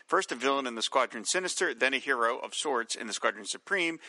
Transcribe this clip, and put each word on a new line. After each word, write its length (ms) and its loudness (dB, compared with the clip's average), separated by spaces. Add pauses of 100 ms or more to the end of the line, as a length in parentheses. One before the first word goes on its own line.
First 280 0
a 20 -6
villain 300 2
in 80 -4
the 80 -4
Squadron 420 0
Sinister, 480 0
then 220 2
a 40 0
hero 400 2
of 160 -8
sorts 400 0
in 120 -8
the 80 -6
Squadron 320 0
Supreme, 520 -2 (100)